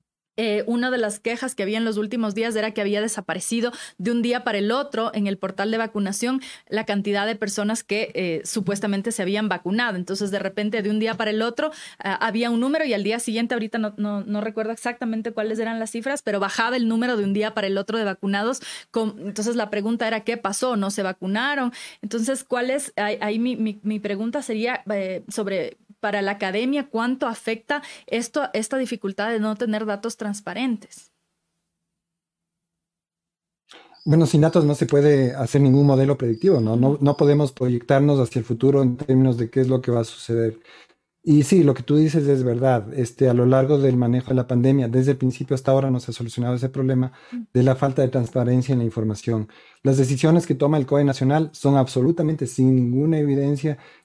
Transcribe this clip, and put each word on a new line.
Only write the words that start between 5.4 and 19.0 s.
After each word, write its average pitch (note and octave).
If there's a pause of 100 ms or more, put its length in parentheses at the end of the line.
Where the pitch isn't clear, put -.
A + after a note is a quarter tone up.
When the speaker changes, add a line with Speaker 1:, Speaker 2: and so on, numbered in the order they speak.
Speaker 1:
de A3
vacunación A3+ (280)
la A3
cantidad G3+
de A3
personas G#3+
que, G#3+
eh, E3+
supuestamente G3+
se A3
habían G3+
vacunado. G3
Entonces, F#3+
de G3
repente, G#3
de G3
un G#3+
día A3
para G#3+
el G#3+
otro, A#3+ (280)
ah, G3 (100)
había A3+
un A#3
número D4+
y B3+
al G3+
día A3
siguiente, A#3
ahorita A3+
no, G#3+
no, G#3
no G#3
recuerdo G#3+
exactamente A#3
cuáles A3
eran A3+
las A3
cifras, C4
pero G3+
bajaba A3+
el A#3
número A#3
de G3+
un G3
día G#3+
para G#3
el G3
otro G3+
de A3+
vacunados. G3+ (280)
Con, A3